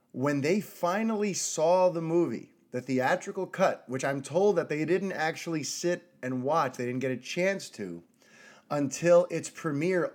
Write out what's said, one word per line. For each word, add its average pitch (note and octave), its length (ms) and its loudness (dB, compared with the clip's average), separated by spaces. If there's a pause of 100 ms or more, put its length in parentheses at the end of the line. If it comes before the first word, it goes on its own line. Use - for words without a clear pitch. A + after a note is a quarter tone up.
(120)
when C#3+ 280 0
they F3 200 2
finally G#3 720 -2
saw F3 560 4
the E3 140 -2
movie, D#3+ 480 0 (220)
the B2+ 80 -4
theatrical E3+ 640 0
cut, - 400 0
which B2+ 180 -6
I'm C#3 160 -2
told F#3 360 2
that D3 120 -2
they D#3 160 -2
didn't F#3 280 0
actually D#3+ 500 -4
sit F3 400 -2 (180)
and B2+ 220 -4
watch, C#3+ 340 0
they B2 80 -4
didn't B2 140 -4
get C3 140 -2
a B2 40 -4
chance F3+ 540 -4
to, F2 320 -10 (720)
until E3 580 4
its D#3+ 180 -6
premiere D#3+ 680 -2